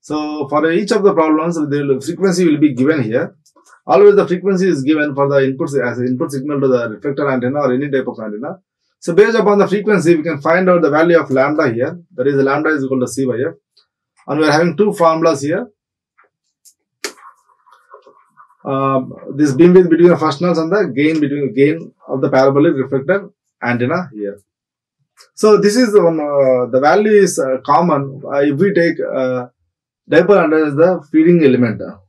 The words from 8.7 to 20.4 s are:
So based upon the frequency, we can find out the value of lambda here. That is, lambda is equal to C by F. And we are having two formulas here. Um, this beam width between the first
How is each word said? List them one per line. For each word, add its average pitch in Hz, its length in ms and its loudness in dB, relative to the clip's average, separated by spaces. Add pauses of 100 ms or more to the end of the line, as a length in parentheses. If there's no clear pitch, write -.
So 175 140 -8
based 220 240 4
upon 202 220 2
the 190 80 2
frequency, 185 480 0
we 151 80 -4
can 156 180 -6
find 180 280 0
out 175 120 2
the 151 80 2
value 165 280 2
of 143 140 -2
lambda 143 400 0
here. 139 260 -4 (180)
That 127 120 -2
is, 139 80 0
lambda 143 360 -2
is 143 120 -4
equal 131 160 -4
to 123 80 -2
C 135 180 -6
by 120 100 -4
F. 143 180 -6 (720)
And 147 120 -4
we 156 80 2
are 147 40 2
having 160 240 0
two 202 160 2
formulas 165 500 0
here. 175 280 -6 (3000)
Um, 135 480 -4 (220)
this 143 180 0
beam 170 200 6
width 180 160 6
between 170 200 6
the 170 80 4
first 151 240 -4